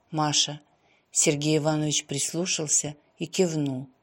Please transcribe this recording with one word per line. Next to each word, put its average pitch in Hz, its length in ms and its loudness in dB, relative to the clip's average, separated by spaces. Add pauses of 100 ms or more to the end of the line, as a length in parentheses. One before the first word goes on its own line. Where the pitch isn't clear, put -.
(100)
Маша. 151 500 0 (500)
Сергей 151 480 2
Иванович 151 480 0
прислушался 151 920 -2 (220)
и 165 80 -4
кивнул. 147 600 0 (140)